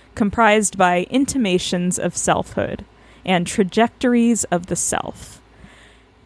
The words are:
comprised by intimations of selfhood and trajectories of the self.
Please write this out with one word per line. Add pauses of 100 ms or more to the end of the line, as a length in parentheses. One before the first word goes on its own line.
(160)
comprised
by
intimations
of
selfhood (400)
and
trajectories
of
the
self. (840)